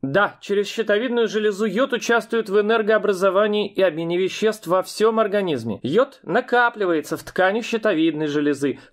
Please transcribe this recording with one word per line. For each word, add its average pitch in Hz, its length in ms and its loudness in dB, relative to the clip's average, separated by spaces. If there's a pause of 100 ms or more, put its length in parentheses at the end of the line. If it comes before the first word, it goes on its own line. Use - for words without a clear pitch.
Да, 151 400 0
через 202 260 -2
щитовидную 226 600 0
железу 208 380 -2
йод 240 280 0
участвует 226 560 0
в 202 100 2
энергообразовании 208 1120 2
и 190 120 0
обмене 165 340 0
веществ 208 480 -2
во 180 160 0
всём 220 380 0
организме. 180 640 -2
Йод 220 400 0
накапливается 202 920 0
в 151 60 -6
ткани 196 400 0
щитовидной 165 640 0
железы, 143 540 0 (140)